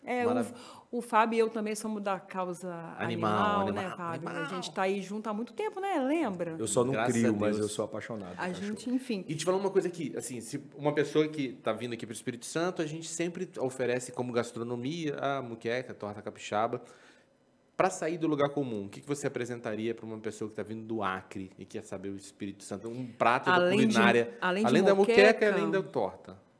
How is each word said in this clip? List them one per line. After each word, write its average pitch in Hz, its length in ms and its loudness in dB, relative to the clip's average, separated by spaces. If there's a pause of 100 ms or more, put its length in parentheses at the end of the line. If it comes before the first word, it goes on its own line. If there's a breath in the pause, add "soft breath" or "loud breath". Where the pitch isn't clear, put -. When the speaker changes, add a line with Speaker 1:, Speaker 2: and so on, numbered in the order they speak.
Speaker 1:
É, 247 140 0
o, 233 60 2
Speaker 2:
Marav- 240 240 0 (360 loud breath)
Speaker 1:
o 240 120 -4
Fábio 226 340 4
e 226 60 2
eu 220 80 4
também 214 260 -4
somos 214 260 -6
da 196 160 0
causa 180 560 -6 (240)
Speaker 2:
Animal, 208 640 2
Speaker 1:
animal, - 140 0
né, 196 80 -4
Speaker 2:
animal, 180 160 -6
Speaker 1:
Fábio? 170 320 -6
Speaker 2:
animal. 294 160 -6
Speaker 1:
A 190 100 -6
gente 175 180 -8
tá 196 100 0
aí 196 180 0
junto 208 260 -8
há 220 60 -4
muito 226 180 -6
tempo, 427 300 -6
né? 381 180 -2
Lembra? 220 580 0
Speaker 3:
Eu 110 80 -4
só 120 200 4
não 131 80 0
Speaker 2:
Graças 120 200 2
Speaker 3:
crio, 113 180 4
Speaker 2:
a - 20 4
Speaker 3:
mas 104 240 2
Speaker 2:
Deus. - 20 0
Speaker 3:
eu 107 160 -2
sou 110 80 -2
apaixonado 104 540 -8
Speaker 1:
A 175 100 -4
Speaker 3:
por 180 80 -6
Speaker 1:
gente, 202 220 -6
Speaker 3:
cachorro. 247 180 -4
Speaker 1:
enfim. 220 320 -4
Speaker 2:
E 160 80 -4
te 147 80 -6
falar 185 140 2
uma 196 120 0
coisa 185 200 2
aqui, 160 260 -6
assim, 120 240 -6
se - 240 -8 (140)
uma 147 160 2
pessoa 151 340 4
que 147 220 -4 (120)
tá 113 120 0
vindo 120 180 -4
aqui 117 140 -6
pro 113 80 -10
Espírito 117 320 -8
Santo, 180 360 -2
a 160 40 2
gente 160 240 -8
sempre 175 400 -4 (100)
oferece 127 540 -2
como 123 180 -4
gastronomia 120 840 -2
a 139 240 -2
muqueca, 117 520 -4
torta 104 280 -8
capixaba. 110 600 -2 (960 loud breath)
Pra 185 140 6
sair 175 280 -2
do 160 80 -2
lugar 143 260 4
comum, 117 340 -2
o 101 40 -10
que 135 120 -14
que - 60 -18
você 143 200 -2
apresentaria 117 680 -4
pra 110 120 -10
uma 110 140 -8
pessoa 107 300 -6
que 104 60 -14
tá 104 80 -6
vindo 110 220 -8
do 110 180 -2
Acre 95 560 -4
e 98 60 -12
quer 104 180 -12
saber 98 280 -8
o 98 40 -8
Espírito 98 480 -10
Santo? 101 240 -8
Um 123 200 -8
prato 120 400 2
da 185 80 6
Speaker 1:
Além 180 240 6
de, - 80 8
Speaker 2:
culinária, 117 520 6
Speaker 1:
além 180 240 0
de 226 60 4
Speaker 2:
além - 140 6
da 196 120 8
muqueca 202 260 8
e 202 40 12
Speaker 1:
moqueca. 220 280 6
Speaker 2:
além 170 160 2
da 190 140 0
torta. - 640 -6 (120)